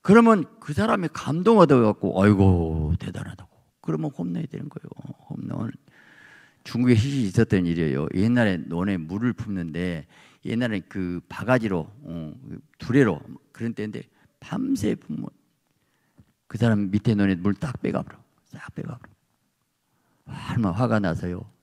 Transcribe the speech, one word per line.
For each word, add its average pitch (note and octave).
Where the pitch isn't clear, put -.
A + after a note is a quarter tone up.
그러면 A3
그 -
사람이 G3+
감동 F3+
얻어갖고 A2+
"아이고 E2+
대단하다고." -
그러면 D#3+
홈런이 F3
되는 -
거예요. -
홈런. -
중국에 B2
시신이 C3
있었던 F#2+
일이에요. D#2
옛날에 A2
논에 F2
물을 G2
품는데 E2+
옛날에 A2+
그 F2
바가지로, G2+
어, E2
두레로 A#2
그런 A#2
때인데 G#2+
밤새 C4
품면 -
그 -
사람 G#2
밑에 G#2
논에 G2
물 F#2+
딱 -
빼가버려. -
싹 -
빼가버려. -
얼마나 -
화가 A2+
나서요. F2+